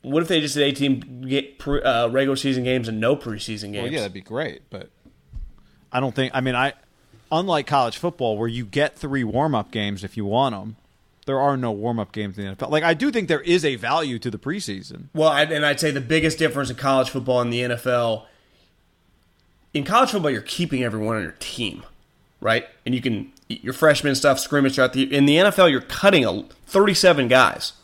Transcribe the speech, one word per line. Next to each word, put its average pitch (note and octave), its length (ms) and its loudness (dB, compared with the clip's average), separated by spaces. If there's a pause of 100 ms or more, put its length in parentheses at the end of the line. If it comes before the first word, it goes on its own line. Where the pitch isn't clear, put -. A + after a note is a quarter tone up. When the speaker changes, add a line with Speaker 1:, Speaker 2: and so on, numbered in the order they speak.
Speaker 1:
What D3 180 0
if E3+ 80 -4
they E3+ 120 2
just D3 160 -4
did D3 80 4
eighteen C3 640 -2
ga-, C3+ 240 -2
pre-, C#3+ 280 -2
uh, A#2+ 280 2
regular C3+ 260 2
season B2+ 300 -2
games B2+ 240 0
and A2 100 -4
no A#2 160 2
preseason G#2+ 580 -8
Speaker 2:
Well, G#2 100 -8
Speaker 1:
games? B2+ 100 -6
Speaker 2:
yeah, D#3 80 -4
that'd G2+ 120 -6
be F#2+ 80 -14
great, A2 480 -10
but G2+ 220 -16 (1000)
I B2+ 80 -2
don't C3 120 -4
think, C3 220 -2
I C3 60 0
mean, B2+ 160 -2
I, C3 160 0 (580)
unlike D#3+ 380 0
college C3 300 2
football A2+ 380 -2
where A2+ 120 -2
you A#2 160 -6
get C#3 340 0
three C#3 240 -2
warm-up A#2 480 0
games G2+ 320 -4
if G2 140 -10
you A2 100 -4
want A#2 300 0
'em, G#2 180 -12 (500)
there C#3 140 -2
are C#3 180 2
no B2 140 -2
warm-up A2 400 -4
games G2+ 260 -8
in G#2 60 -8
the G2 60 -6
N F#2+ 80 -10
F - 80 -8
L. - 60 -8
Like, D3+ 120 2
I E3 120 2
do B3 180 0
think A3 160 -2
there D3+ 140 0
is E3+ 220 2
a C#3 120 0
value B2+ 420 -2
to B2+ 100 -6
the A2 100 -8
preseason. A#2+ 680 -10 (100)
Speaker 1:
Well, D#3 140 4
I, D3 160 4
and D3+ 200 0
I'd C#3+ 140 2
say D3+ 140 0
the C#3 80 -2
biggest D#3 360 0
difference C#3+ 320 -2
in B2 60 -8
college C3 360 2
football B2 300 0
and A#2+ 120 -2
the A#2+ 100 -2
N B2 80 -2
F A#2 160 -4
L, A#2+ 400 0 (1500)
in C#3+ 120 -2
college B3 260 2
football, E3 220 0
you're G#2+ 100 -4
keeping C#3 400 -2
everyone A2 320 -2
on G#2+ 80 -2
your - 160 -10
team, - 460 -8 (560)
right? A2+ 260 0 (180)
And A#2+ 80 -4
you B2 80 -2
can, A2+ 300 -4 (180)
your - 240 -10
freshman D3 440 2
stuff, C3+ 240 2
scrimmage C3+ 340 2
throughout C3 200 2
the, C3 200 0
in C#3 120 6
the D3 120 6
N F#3+ 80 6
F G3+ 140 2
L, F3+ 80 8
you're C3 120 2
cutting F#3+ 440 4
a, G2 180 -2 (240)
thirty-seven F3+ 640 4
guys. - 560 4